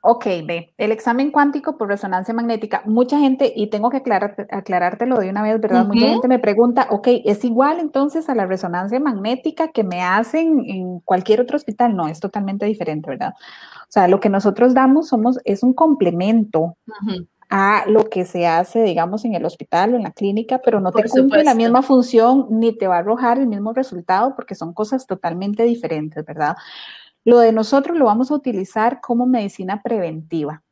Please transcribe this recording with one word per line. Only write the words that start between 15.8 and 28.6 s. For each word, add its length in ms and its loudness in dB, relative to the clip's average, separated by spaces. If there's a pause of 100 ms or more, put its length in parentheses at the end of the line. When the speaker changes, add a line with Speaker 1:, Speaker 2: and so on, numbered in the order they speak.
Speaker 2:
Ujú. 240 -6 (240)
Speaker 1:
a 380 2
lo 200 4
que 180 -4
se 200 -4
hace, 380 0
digamos, 420 -2
en 80 -2
el 100 -4
hospital 500 -2
o 40 0
en 60 -4
la 80 -8
clínica, 520 -4
pero 180 2
no 100 -2
te 100 2
Speaker 2:
Por 80 0
Speaker 1:
cumple 340 4
la 100 4
Speaker 2:
supuesto. 40 2
Speaker 1:
misma 240 4
función, 680 4
ni 260 0
te 100 -2
va 100 2
a 20 2
arrojar 400 0
el 80 0
mismo 260 -4
resultado, 640 -2
porque 180 -14
son 180 -10
cosas 360 -4
totalmente 560 -4
diferentes, 600 -2
¿verdad? 320 -4 (720)
Lo 120 8
de 120 6
nosotros 460 0
lo 80 4
vamos 240 0
a 60 0
utilizar 680 -4